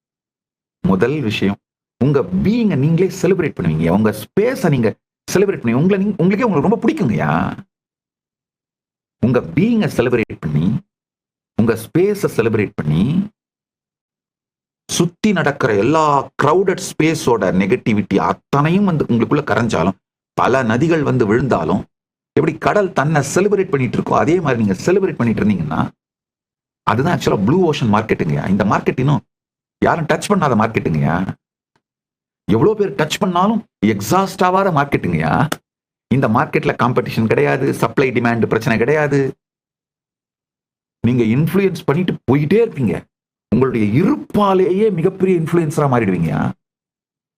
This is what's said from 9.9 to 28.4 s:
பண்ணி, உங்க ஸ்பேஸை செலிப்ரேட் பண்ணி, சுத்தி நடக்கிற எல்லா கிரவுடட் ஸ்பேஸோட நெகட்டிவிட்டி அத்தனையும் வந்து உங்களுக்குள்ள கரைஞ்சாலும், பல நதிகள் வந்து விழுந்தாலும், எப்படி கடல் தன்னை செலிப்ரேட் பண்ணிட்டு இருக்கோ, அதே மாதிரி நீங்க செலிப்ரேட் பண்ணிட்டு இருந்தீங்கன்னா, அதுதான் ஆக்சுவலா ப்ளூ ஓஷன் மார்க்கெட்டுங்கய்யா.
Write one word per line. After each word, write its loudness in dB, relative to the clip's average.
பண்ணி, -2
உங்க 2
ஸ்பேஸை -2
செலிப்ரேட் 0
பண்ணி, -2
சுத்தி -2
நடக்கிற 0
எல்லா 2
கிரவுடட் 2
ஸ்பேஸோட 0
நெகட்டிவிட்டி 0
அத்தனையும் 0
வந்து 0
உங்களுக்குள்ள 0
கரைஞ்சாலும், -2
பல 0
நதிகள் 0
வந்து 0
விழுந்தாலும், 0
எப்படி -2
கடல் 0
தன்னை 0
செலிப்ரேட் 0
பண்ணிட்டு -2
இருக்கோ, -2
அதே 2
மாதிரி 0
நீங்க -2
செலிப்ரேட் 0
பண்ணிட்டு -2
இருந்தீங்கன்னா, -2
அதுதான் 0
ஆக்சுவலா 0
ப்ளூ 2
ஓஷன் 0
மார்க்கெட்டுங்கய்யா. -2